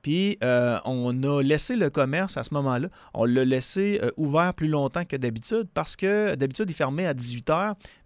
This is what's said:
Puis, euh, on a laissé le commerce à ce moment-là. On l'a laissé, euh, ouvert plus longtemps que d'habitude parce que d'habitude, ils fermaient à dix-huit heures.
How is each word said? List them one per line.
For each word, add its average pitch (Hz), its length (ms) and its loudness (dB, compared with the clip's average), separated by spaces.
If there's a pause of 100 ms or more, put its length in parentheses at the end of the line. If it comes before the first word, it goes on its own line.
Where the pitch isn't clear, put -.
Puis, 185 420 0
euh, 123 400 4
on 123 380 -2
a 143 220 2
laissé 151 320 2
le 175 160 2
commerce 156 460 0
à 120 60 -4
ce - 120 -6
moment-là. 135 320 0 (260)
On 113 120 2
l'a 127 200 4
laissé, 190 560 0
euh, 120 160 0
ouvert 156 380 0
plus 156 120 -2
longtemps 151 380 0
que 143 100 -6
d'habitude 127 600 -2
parce - 200 -4
que 202 380 0
d'habitude, 135 380 -2
ils - 20 -6
fermaient 151 320 -2
à 151 80 0
dix-huit 120 380 -6
heures. 196 240 0 (300)